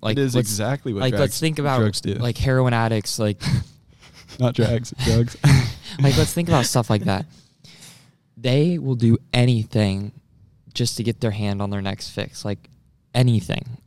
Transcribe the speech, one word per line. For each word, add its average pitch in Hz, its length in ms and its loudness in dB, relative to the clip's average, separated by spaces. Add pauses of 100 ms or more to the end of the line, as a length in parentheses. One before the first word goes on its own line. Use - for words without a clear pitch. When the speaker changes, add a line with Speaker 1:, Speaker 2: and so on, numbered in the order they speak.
Speaker 1:
Like, 110 160 0
Speaker 2:
It 139 40 2
is 127 120 -2
Speaker 1:
let's, 113 140 0
Speaker 2:
exactly 110 440 -4
what 101 80 -4
Speaker 1:
like, 127 120 0
let's 101 80 0
Speaker 2:
drugs, - 200 0
Speaker 1:
think 160 180 -2
about, 143 220 0
Speaker 2:
drugs 107 200 0
do. 98 140 -4
Speaker 1:
like, 120 240 -4
heroin 131 360 2
addicts, 113 440 -2
like, 104 220 0 (500)
Speaker 2:
<laughs> - 480 -20
Not 123 160 0
drugs, 117 440 -2
Speaker 1:
<laughs> 131 60 -4
Speaker 2:
drugs. 117 320 2 (640)
Speaker 1:
Like, 135 160 4
let's 156 160 2
think 170 160 -2
about 139 180 4
stuff 120 240 0
like 104 140 2
that. 95 220 -2 (1120)
They 147 420 2
will 131 160 -2
do 117 240 4 (140)
anything 107 800 2 (640)
just - 240 -4
to 120 40 -4
get 110 180 -4
their 110 120 0
hand 101 280 -4
on 101 100 -4
their 101 120 -4
next 98 280 -8
fix, - 340 -10
like, 104 240 -8 (460)
anything. 120 720 0